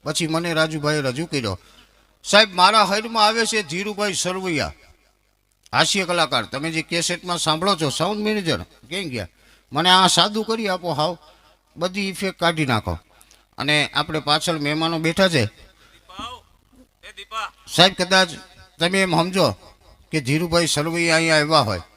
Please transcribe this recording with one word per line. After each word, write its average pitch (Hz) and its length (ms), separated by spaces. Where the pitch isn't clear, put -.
પછી 156 240
મને 165 280
રાજુભાઈએ 156 460
રજૂ 135 260
કર્યો. 113 340
સાહેબ, 202 300
મારા 202 300
હૈરમાં 214 420
આવે 220 200
છે 220 160
ધીરુભાઈ 196 500
સરવૈયા, 175 600
હાસ્ય 165 320
કલાકાર. 160 400
તમે 139 260
જે 160 120
કેસેટમાં 170 560
સાંભળો 165 380
છો, 151 140
સાઉન્ડ 202 320
મેનેજર 190 400
ક્યાં 170 420
ગયા? 120 240
મને 160 180
આ 185 160
સાદું 208 380
કરી 220 240
આપો, 180 240
હાવ 156 260
બધી 185 320
ઇફેક્ટ 190 300
કાઢી 165 280
નાખો. 104 320
અને 147 360
આપણે 151 260
પાછળ 151 380
મહેમાનો 160 400
બેઠા 165 300
છે. 139 180
સાહેબ, 180 180
કદાચ 185 360
તમે 185 240
એમ 185 200
સમજો 175 300
કે 156 80
ધીરુભાઈ 160 460
સરવૈયા 165 500
અહીંયા 165 200
આવ્યા 151 220
હોય 107 220